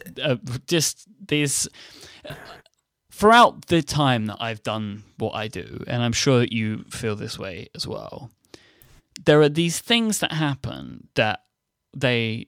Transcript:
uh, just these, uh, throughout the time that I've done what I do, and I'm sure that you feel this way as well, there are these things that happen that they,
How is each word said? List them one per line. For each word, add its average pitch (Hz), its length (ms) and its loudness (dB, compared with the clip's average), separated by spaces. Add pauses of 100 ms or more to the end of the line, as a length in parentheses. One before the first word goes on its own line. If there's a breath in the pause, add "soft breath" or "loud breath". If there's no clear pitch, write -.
(220)
uh, 127 140 0 (300)
just - 420 0 (200)
these, 147 380 0 (600 loud breath)
uh, - 60 -14 (760 loud breath)
throughout 220 560 6
the 165 160 4
time 131 440 2
that 104 140 -8
I've 113 220 -6
done 107 420 -6 (140)
what 110 160 -4
I 107 140 -6
do, - 380 -12
and 120 160 -2
I'm 120 100 2
sure 131 280 4
that 120 120 0
you 110 380 -4
feel 110 260 -6
this 110 220 -10
way 98 360 -12
as - 120 -10
well, - 440 -12 (960 loud breath)
there 151 160 8
are 151 80 8
these 165 300 -2
things 226 420 0
that - 120 0
happen 139 840 -6
that 107 300 0 (520)
they, 117 520 -2